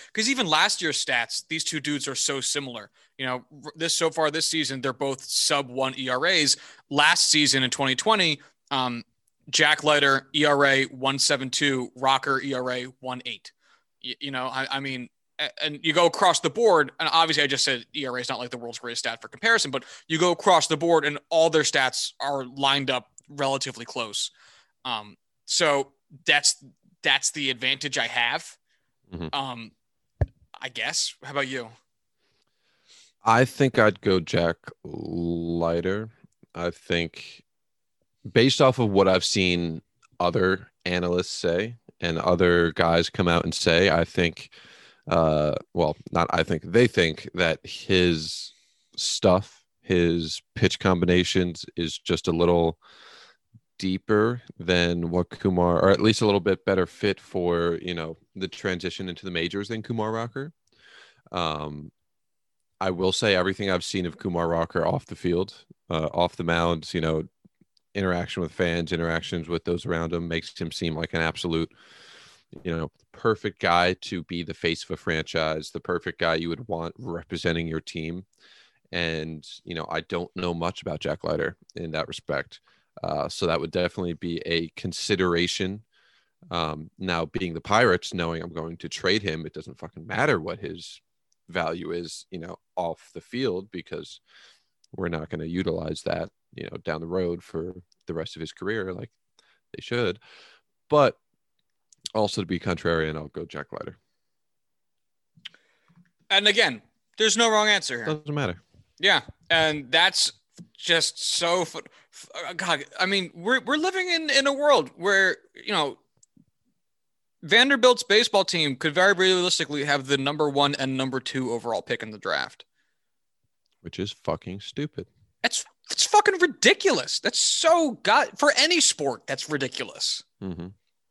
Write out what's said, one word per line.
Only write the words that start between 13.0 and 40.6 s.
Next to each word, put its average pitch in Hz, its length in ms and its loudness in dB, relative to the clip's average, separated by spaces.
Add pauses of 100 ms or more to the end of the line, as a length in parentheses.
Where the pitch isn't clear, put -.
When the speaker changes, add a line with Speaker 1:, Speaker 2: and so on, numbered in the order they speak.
Speaker 1:
one 127 240 -10
eight. 113 260 -14 (500)
Y-, 123 200 -10
you 143 100 -10
know, 131 160 -6
I, 131 300 -6
I - 20 -4
mean, 131 300 -8 (280)
a-, 147 140 -6 (100)
and 147 220 -6
you 160 80 0
go 170 140 6
across 170 340 4
the 165 100 -2
board, 170 480 4
and 160 140 0
obviously 160 320 4
I 143 40 2
just 135 180 0
said 123 280 -2
E 147 120 -6
R 127 120 -6
A 127 40 -4
is 120 80 -6
not, 127 100 -6
like, 123 120 -10
the 123 60 -10
world's 117 220 -12
greatest 120 200 -8
stat 117 220 -6
for 107 60 -18
comparison, 220 420 2
but 131 140 -4 (240)
you 160 100 0
go 180 140 6
across 170 360 4
the 160 100 0
board 165 260 4
and 147 160 -2 (100)
all 165 200 6
their 160 140 4
stats 131 580 0
are 139 240 -2
lined 139 440 0
up 127 220 -2 (160)
relatively 135 560 -2
close. 117 480 -6 (540)
Um, 107 320 -8 (260)
so 143 480 2 (340)
that's, - 380 4 (380)
that's 135 300 0
the 139 180 -4
advantage 131 480 -4
I 117 100 0
have. 123 500 -4 (560)
Speaker 2:
Mm-hmm. 82 200 -8
Speaker 1:
Um, 127 380 -8 (880)
I 127 80 -10
guess. 120 520 -4
How 139 100 -14
about 139 160 -2
you? 127 220 -8 (1500)
Speaker 2:
I 117 220 6
think 131 320 0
I'd 107 240 4
go 95 180 4
Jack 85 380 0 (260)
Leiter. 85 1300 -2 (460)
I 87 160 -4
think - 720 -6 (840)
based 127 320 4
off 131 180 6
of 113 100 2
what 98 180 6
I've 92 180 4
seen 87 560 0 (380)
other 92 480 0 (180)